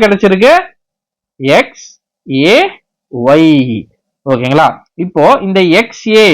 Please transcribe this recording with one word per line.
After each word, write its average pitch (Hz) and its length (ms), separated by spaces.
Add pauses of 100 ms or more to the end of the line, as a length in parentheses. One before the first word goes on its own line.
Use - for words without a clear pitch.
கிடைச்சிருக்கு? 202 480 (1080)
எக்ஸ் - 280 (600)
ஏ 220 100 (720)
ஒய். 160 240 (800)
ஓகேங்களா? 131 340 (360)
இப்போ 175 200 (220)
இந்த 190 140 (200)
எக்ஸ் - 240 (160)
ஏ, 214 140